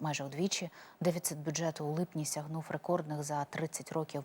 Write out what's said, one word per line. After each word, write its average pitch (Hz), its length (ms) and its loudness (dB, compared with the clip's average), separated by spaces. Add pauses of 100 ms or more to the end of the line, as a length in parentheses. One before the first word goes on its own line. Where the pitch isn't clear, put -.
майже 147 220 0
удвічі. 160 460 0 (320)
Дефіцит 165 360 2
бюджету 156 480 0
у 147 80 2
липні 160 320 0
сягнув 151 440 -2
рекордних 151 540 2
за 147 220 0
тридцять - 460 -4
років 151 340 0